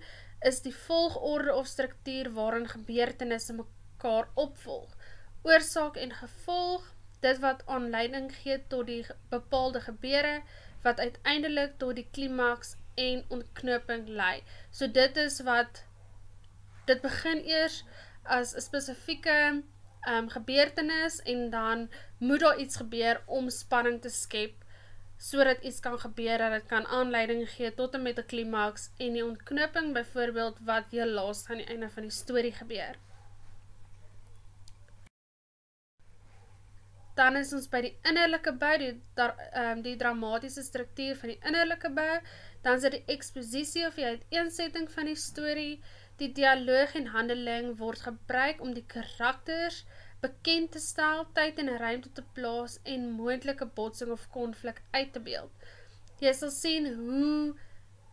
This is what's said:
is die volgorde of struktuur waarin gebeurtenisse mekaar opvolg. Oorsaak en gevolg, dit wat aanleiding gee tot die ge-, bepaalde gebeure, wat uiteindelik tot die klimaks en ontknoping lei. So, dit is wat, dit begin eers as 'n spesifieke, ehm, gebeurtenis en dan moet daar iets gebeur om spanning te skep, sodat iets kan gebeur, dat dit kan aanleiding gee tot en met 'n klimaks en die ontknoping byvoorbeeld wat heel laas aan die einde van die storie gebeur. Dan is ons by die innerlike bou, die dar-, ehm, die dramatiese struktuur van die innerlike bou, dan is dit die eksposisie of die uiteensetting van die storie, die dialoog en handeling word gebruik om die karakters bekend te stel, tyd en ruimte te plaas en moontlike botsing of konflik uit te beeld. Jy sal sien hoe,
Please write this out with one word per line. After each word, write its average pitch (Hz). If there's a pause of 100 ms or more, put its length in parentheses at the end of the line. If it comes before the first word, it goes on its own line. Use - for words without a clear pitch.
(460)
is 262
die 254
volgorde 302
of 262
struktuur 262
waarin 226
gebeurtenisse 233
mekaar - (100)
opvolg. - (500)
Oorsaak 320
en 254
gevolg, 359 (380)
dit 262
wat 262
aanleiding 254 (140)
gee 269 (120)
tot 247
die 233
ge-, - (160)
bepaalde 262
gebeure, 285 (420)
wat 240
uiteindelik 285
tot 254
die 240
klimaks 254 (180)
en 254
ontknoping 240
lei. 202 (280)
So, 269
dit 262
is 294
wat, 240 (1040)
dit 262
begin 311
eers 320 (480)
as 247
'n 262
spesifieke, 294 (380)
ehm, 226
gebeurtenis 294 (120)
en 240
dan 226 (300)
moet 269
daar 302
iets 269
gebeur 233
om 254
spanning 240
te 240
skep, 214 (600)
sodat 269
iets 254
kan 240
gebeur, 226
dat 226
dit 214
kan 220
aanleiding 233
gee 226
tot 254
en 269
met 240
'n 233
klimaks 220
en 247
die 233
ontknoping 294
byvoorbeeld 233
wat 220
heel 233
laas 208
aan 233
die 220
einde 226
van 220
die 214
storie 240
gebeur. 220 (4000)
Dan 262
is 277
ons 269
by 247
die -
innerlike 330
bou, 294
die 254 (120)
dar-, 240 (160)
ehm, 233
die 247
dramatiese 240
struktuur 262
van 240
die -
innerlike 330
bou, 311 (420)
dan 254
is 254
dit 269
die 285
eksposisie 277
of 320
die 285
uiteensetting 330
van 311
die 302
storie, 302 (380)
die 269
dialoog 269
en 233
handeling 240
word 220
gebruik 254
om 254
die 233
karakters 294 (360)
bekend 330
te 302
stel, 311 (120)
tyd 311
en 269
ruimte 233
te 262 (120)
plaas 240
en 247
moontlike 254
botsing 220
of 233
konflik 240 (100)
uit 269
te 240
beeld. - (680)
Jy 269
sal 285
sien 311
hoe, 294 (580)